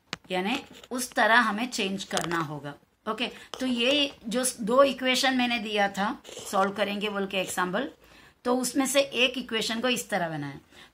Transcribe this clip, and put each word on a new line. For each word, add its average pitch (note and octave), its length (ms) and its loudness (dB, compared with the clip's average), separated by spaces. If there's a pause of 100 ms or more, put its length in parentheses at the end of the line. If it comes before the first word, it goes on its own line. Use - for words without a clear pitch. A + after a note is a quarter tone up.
(320)
यानी F#3+ 280 -2 (320)
उस B3 220 -6
तरह A3+ 280 6
हमें A3 260 0
change G3 380 -4
करना E3+ 340 -2
होगा, C#3+ 340 -6 (320)
ओके। A3 220 -4 (320)
तो B3+ 60 -4
ये C4 460 2 (140)
जो A#3 180 -2
स-, - 160 -4
दो A#3+ 260 6
equation B3+ 520 2
मैंने A#3+ 220 2
दिया G#3 300 2
था G3+ 280 -2 (340)
solve G3 220 2
करेंगे G3+ 360 -2
बोल G3 180 -2
के G3 100 -4
एग्जांपल, F#3 520 0 (560)
तो B3 120 2
उसमें C4 300 0
से C4+ 140 4
एक B3+ 360 2
equation A3+ 440 -2
को B3+ 80 2
इस A#3+ 200 -2
तरह F3 200 0
बनाया। C#3+ 300 -6 (340)